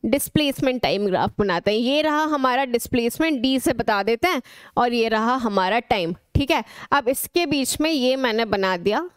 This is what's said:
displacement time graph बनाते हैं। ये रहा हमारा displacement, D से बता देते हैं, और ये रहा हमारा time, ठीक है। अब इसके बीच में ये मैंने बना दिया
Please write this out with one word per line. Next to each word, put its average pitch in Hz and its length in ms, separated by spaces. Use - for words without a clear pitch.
displacement 269 760
time 185 260
graph 180 320
बनाते 196 320
हैं। 214 80
ये 269 220
रहा 302 240
हमारा 269 400
displacement, 240 760
D 262 180
से 320 140
बता 220 300
देते 233 240
हैं, 330 140
और 247 160
ये 226 160
रहा 226 280
हमारा 202 440
time, 180 340
ठीक 277 160
है। 302 120
अब 254 180
इसके 339 360
बीच 277 360
में 311 100
ये 262 260
मैंने 233 300
बना 196 300
दिया 220 400